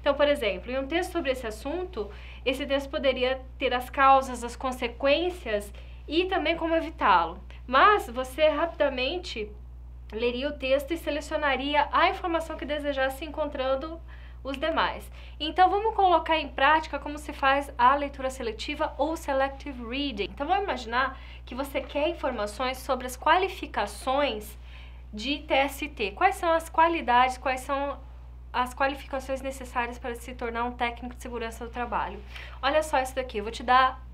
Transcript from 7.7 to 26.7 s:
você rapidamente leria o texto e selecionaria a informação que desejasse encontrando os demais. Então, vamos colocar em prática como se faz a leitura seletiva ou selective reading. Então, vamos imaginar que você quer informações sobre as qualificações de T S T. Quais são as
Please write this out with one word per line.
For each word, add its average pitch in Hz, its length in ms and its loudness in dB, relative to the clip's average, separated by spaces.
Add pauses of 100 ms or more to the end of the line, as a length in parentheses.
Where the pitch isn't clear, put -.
você 254 400 2
rapidamente 285 1040 0 (580)
leria 240 380 0
o 294 100 -6
texto 269 340 2
e 330 40 0
selecionaria 294 960 0
a 311 160 6
informação 330 480 -2
que 311 80 -8
desejasse 269 580 -2
encontrando 294 760 -4 (420)
os 262 140 -6
demais. 247 520 0 (300)
Então, 320 300 6
vamos 427 260 2
colocar 330 440 4
em 285 100 -4
prática 294 500 4
como 294 200 -8
se 285 160 -10
faz 277 420 2
a 247 180 8
leitura 277 360 -2
seletiva 277 680 -4
ou 320 220 0
selective 269 680 -2
reading. 233 460 -4
Então, 285 140 -6
vamos 392 180 2
imaginar 254 560 -2 (240)
que - 100 -12
você 277 280 -4
quer 294 260 -2
informações 254 680 -2
sobre 254 280 -2
as 254 120 -8
qualificações 285 1400 0 (560)
de 247 260 -2
T - 120 -2
S 277 360 2
T. 214 240 -4
Quais 381 240 4
são 349 140 0
as 330 200 2